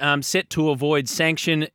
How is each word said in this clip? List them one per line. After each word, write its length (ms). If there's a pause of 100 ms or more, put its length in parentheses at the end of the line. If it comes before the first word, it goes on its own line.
um, 200
set 280
to 200
avoid 380
sanction. 680